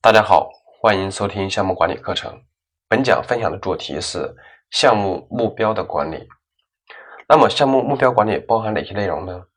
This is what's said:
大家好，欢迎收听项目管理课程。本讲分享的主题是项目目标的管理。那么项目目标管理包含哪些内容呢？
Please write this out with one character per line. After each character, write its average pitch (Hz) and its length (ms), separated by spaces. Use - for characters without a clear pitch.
大 110 60
家 107 100
好， 90 260
欢 104 160
迎 95 140
收 101 160
听 98 240
项 98 160
目 95 80
管 82 160
理 - 60
课 - 180
程。 - 180
本 117 140
讲 113 180
分 120 200
享 98 100
的 85 80
主 92 160
题 - 260
是 - 320
项 123 260
目 98 320
目 110 220
标 110 240
的 98 80
管 78 300
理。 - 160
那 151 80
么 120 140
项 139 180
目 135 140
目 135 140
标 127 160
管 107 120
理 107 140
包 113 220
含 107 120
哪 98 120
些 98 100
内 101 140
容 82 180
呢？ 90 160